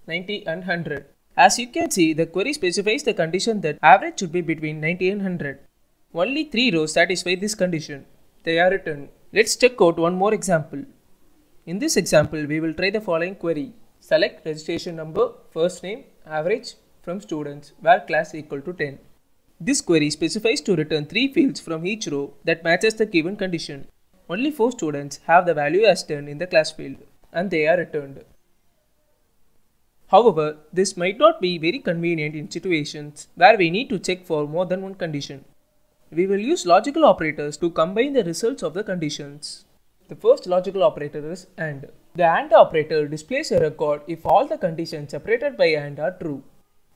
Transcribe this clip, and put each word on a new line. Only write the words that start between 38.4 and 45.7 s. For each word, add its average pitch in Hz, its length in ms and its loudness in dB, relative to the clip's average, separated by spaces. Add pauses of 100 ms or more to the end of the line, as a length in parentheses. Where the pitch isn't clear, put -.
of 156 120 -4
the 196 100 -6
conditions. 151 800 -8 (420)
The - 80 -16
first 226 320 2
logical 185 380 0
operator 147 480 -2
is 185 160 -16 (100)
and. 147 300 -8 (260)
The 175 100 2
and 214 280 2
operator 160 560 6
displays 254 420 -6
a 208 80 2
record 147 480 -2
if 165 180 -10
all 202 220 6
the 311 120 -4
conditions 160 520 -6
separated 240 460 -4
by 196 100 4
and 143 320 -2